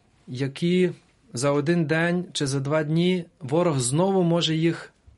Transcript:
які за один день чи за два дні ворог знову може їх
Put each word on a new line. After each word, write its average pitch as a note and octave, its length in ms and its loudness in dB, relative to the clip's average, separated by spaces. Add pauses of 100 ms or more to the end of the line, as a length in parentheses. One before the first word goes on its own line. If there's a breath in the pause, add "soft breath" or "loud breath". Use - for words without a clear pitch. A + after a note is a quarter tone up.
(280)
які F3 600 0 (420)
за C#3 180 0
один D#3 340 2
день E3+ 480 0
чи D3 140 -4
за C#3 140 -2
два D3+ 240 0
дні E3+ 400 0 (160)
ворог D3+ 380 0
знову F3 440 2
може E3 320 2
їх E3 380 -2 (260)